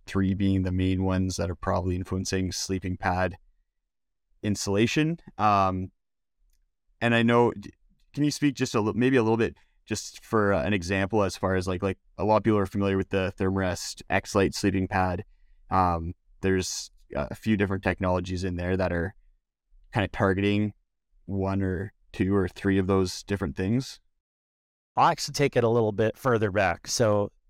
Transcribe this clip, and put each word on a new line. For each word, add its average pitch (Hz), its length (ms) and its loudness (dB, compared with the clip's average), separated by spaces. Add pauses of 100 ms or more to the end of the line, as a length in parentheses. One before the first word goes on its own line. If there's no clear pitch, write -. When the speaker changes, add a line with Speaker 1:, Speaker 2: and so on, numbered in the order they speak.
Speaker 1:
three 95 260 2
being 95 300 0
the 92 80 -4
main 92 320 0
ones 92 320 0
that 90 120 -4
are 90 60 -6
probably 90 400 -2
influencing 95 560 -4
sleeping 92 460 -6
pad 92 400 -2 (1040)
insulation. 117 800 0 (160)
Um, 95 560 2 (1080)
and 117 140 2
I 117 80 4
know, 120 300 4
d-, - 180 -12 (420)
can 143 120 -2
you 147 80 0
speak 143 240 0
just - 180 -2
a 113 60 2
li-, 104 160 0
maybe 127 200 4
a 117 60 4
little 110 140 2
bit 101 200 0 (280)
just - 400 -10
for, 104 280 2
uh, 82 120 2
an 98 80 0
example 98 500 0
as 92 140 -2
far 95 180 0
as, 92 140 0
like, 92 140 -2
like, 95 160 -2 (200)
a 90 60 -4
lot 107 140 4
of 98 40 -2
people 107 160 4
are 98 80 0
familiar 98 300 0
with 95 140 -2
the 95 280 0
Thermarest 95 720 -2
X-Lite 98 440 0
sleeping 95 340 0
pad. 92 360 -2 (460)
Um, 87 440 0 (260)
there's 95 500 -2 (240)
a 69 200 -4
few 110 220 0
different 95 280 0
technologies 92 600 -2
in 90 120 -4
there 87 200 -2
that 90 160 0
are 85 220 -2 (800)
kinda 98 140 0
targeting 104 640 0 (540)
one 95 360 -2
or 95 300 -4 (200)
two 95 220 0
or 92 140 2
three 98 300 0
of 92 80 0
those 95 360 0
different 98 340 -6
things. 110 440 -4 (960)
Speaker 2:
I'll 135 120 6
actually 151 260 -4
take 139 220 0
it 120 80 2
a 113 40 4
little 113 240 2
bit 107 260 0
further 110 320 2
back. 92 360 0
So, 104 460 2 (180)